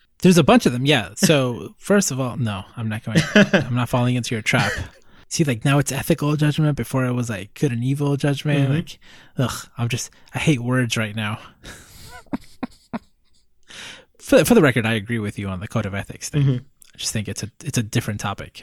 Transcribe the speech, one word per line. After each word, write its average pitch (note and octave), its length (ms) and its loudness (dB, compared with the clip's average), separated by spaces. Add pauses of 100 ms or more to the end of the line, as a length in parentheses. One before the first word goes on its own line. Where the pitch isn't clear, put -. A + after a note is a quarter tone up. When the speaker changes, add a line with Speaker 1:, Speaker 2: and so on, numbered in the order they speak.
(220)
Speaker 1:
There's F3+ 160 8
a E3 60 6
bunch A#3 220 6
of C3 80 2
them, B2 120 -2
yeah. B2 260 2
Speaker 2:
<laughs> G#2+ 40 -18
Speaker 1:
So, C3+ 640 2
first G3 340 2
of C3 80 -6
all, B2 180 -4
no, G2+ 260 -4 (120)
I'm A2+ 140 -6
not G#2+ 140 -6
going, A2+ 240 0
Speaker 2:
<laughs> - 80 -2
Speaker 1:
I'm F3 400 4
not B2 140 0
falling B2 260 0
into B2 200 -4
your G#2+ 60 -6
trap. A2 300 0 (580)
See, - 140 0
like, B2+ 220 -2
now C#3+ 140 4
it's C3+ 120 -2
ethical D3 460 -2
judgment. D3 400 0
Before B2+ 280 -2
it B2 80 -2
was, A#2+ 160 -4
like, F#2+ 240 -8
good D3 200 -2
and A#2 100 -4
evil C#3+ 340 0
judgment. C#3+ 460 0
Speaker 2:
Mm-hmm. C3+ 100 0
Speaker 1:
Like, E3+ 260 -4 (380)
ugh, A#2+ 300 -2 (100)
I'm A#2 120 -2
just, A#2+ 200 -6 (240)
I B2 60 -4
hate D3 220 2
words B2 340 0
right G#2+ 200 -4
now. G#2+ 240 -4 (240)
<laughs> - 1400 -14 (1200)
For, B3 240 4
for A#3+ 120 6
the G#3+ 60 8
record, B2 240 4
I A2 80 0
agree A2+ 260 -2
with G#2 200 -4
you G2+ 80 -4
on F#2 140 -4
the - 60 -10
code A2 180 -2
of F#2+ 100 -6
ethics - 340 -10
thing. D3 120 0
Speaker 2:
Mm-hmm. C3+ 140 2 (380)
Speaker 1:
I - 40 -20
just - 160 -6
think G#2 160 -4
it's - 140 -8
a, G#2+ 80 -12 (120)
it's C#3 140 -4
a B2 60 0
different G#2+ 360 -4
topic, - 440 -10